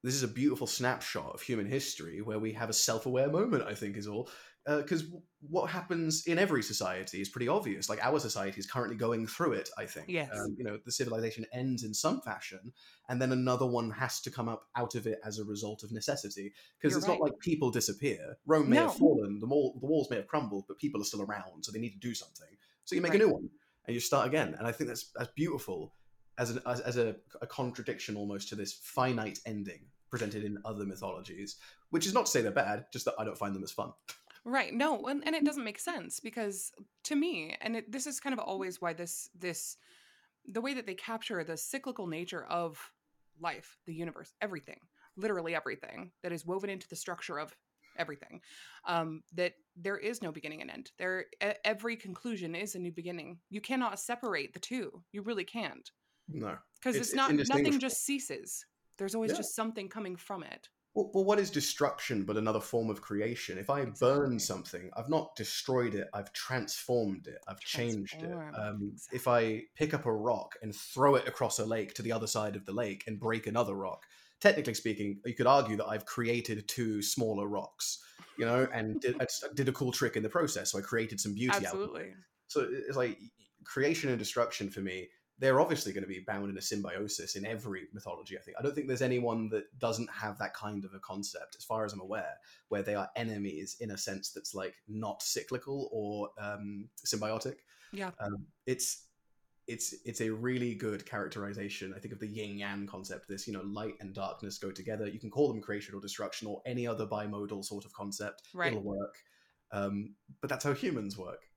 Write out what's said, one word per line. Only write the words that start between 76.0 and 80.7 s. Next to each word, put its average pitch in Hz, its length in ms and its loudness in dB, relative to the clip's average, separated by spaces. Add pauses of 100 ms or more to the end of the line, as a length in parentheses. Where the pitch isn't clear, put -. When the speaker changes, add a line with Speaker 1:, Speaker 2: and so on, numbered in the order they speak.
Speaker 1:
created 117 640 0
two 110 320 0
smaller 101 480 2
rocks, - 500 -4 (380)
you - 80 2
know, 127 260 6
and 110 300 0
did, 123 160 2
I 127 80 2
just - 300 -4
did 135 160 4
a - 20 -4
cool 123 200 2
trick 120 240 2
in 107 60 2
the 113 60 0
process. 123 440 2